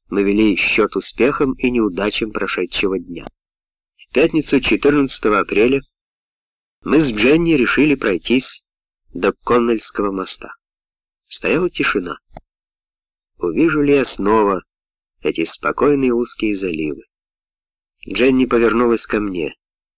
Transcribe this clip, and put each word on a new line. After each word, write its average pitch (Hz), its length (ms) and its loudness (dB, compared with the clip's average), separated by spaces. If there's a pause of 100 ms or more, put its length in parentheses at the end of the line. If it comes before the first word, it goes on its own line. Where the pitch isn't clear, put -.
мы 101 140 0
вели 101 320 2
счёт - 400 0
успехам 131 600 -2
и 123 160 -2
неудачам 107 600 -2
прошедшего 95 680 -4
дня. 87 260 -12 (720)
В - 180 -20
пятницу, 151 460 2
четырнадцатого 123 800 2
апреля, 117 400 2 (1000)
мы 127 180 2
с 143 100 2
Дженни 151 440 2
решили 135 420 2
пройтись 113 720 -2 (440)
до 92 200 0
Коннельского 110 800 0
моста. - 380 -8 (760)
Стояла 156 440 -2
тишина. 90 480 -4 (1160)
Увижу 147 460 0
ли 143 120 4
я 135 100 2
снова 101 580 0 (600)
эти 80 220 -2
спокойные 135 680 0
узкие 117 420 -2
заливы? 80 480 -6 (1080)
Дженни 127 380 2
повернулась 117 580 2
ко 113 140 -4
мне. 92 400 -6 (400)